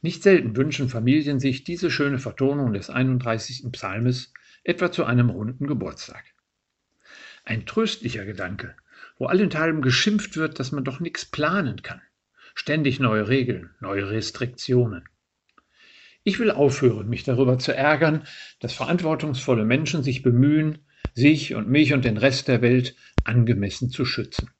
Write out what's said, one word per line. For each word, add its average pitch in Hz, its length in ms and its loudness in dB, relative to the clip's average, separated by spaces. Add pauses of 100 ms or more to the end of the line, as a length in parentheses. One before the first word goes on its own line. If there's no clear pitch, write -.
Nicht 170 220 -6
selten 135 340 6
wünschen 135 320 0
Familien 135 500 2
sich 131 260 -2
diese 170 260 -4
schöne 143 280 0
Vertonung 135 540 0
des 98 160 -6
einunddreißigsten 123 840 -2
Psalmes 120 600 -4 (320)
etwa 175 260 -2
zu 175 140 -2
einem 123 240 4
runden 110 380 -6
Geburtstag. 104 580 -8 (1200)
Ein 113 220 -6
tröstlicher 123 580 -4
Gedanke, 92 500 -10 (440)
wo 131 80 -4
allenthalben 160 560 0
geschimpft 202 560 0
wird, 156 200 -4
dass 131 140 -6
man 139 120 -4
doch 131 160 -6
nix 170 260 -8
planen 151 560 -2
kann. - 180 -14 (540)
Ständig 143 460 0
neue 107 280 2
Regeln, 117 420 0 (100)
neue 98 280 -4
Restriktionen. 117 960 -2 (1200)
Ich 196 140 -2
will 220 120 2
aufhören, 127 600 2
mich 117 140 -6
darüber 127 340 2
zu - 180 -4
ärgern, 151 460 2 (380)
dass 120 120 -8
verantwortungsvolle 147 960 0
Menschen 147 360 0
sich 127 200 -4
bemühen, 147 560 4 (360)
sich 147 400 4
und 107 140 -4
mich 143 240 4
und 127 140 2
den 110 100 0
Rest 131 320 2
der 120 140 4
Welt 123 340 2 (280)
angemessen 120 680 0
zu 131 160 -2
schützen. - 420 -6 (120)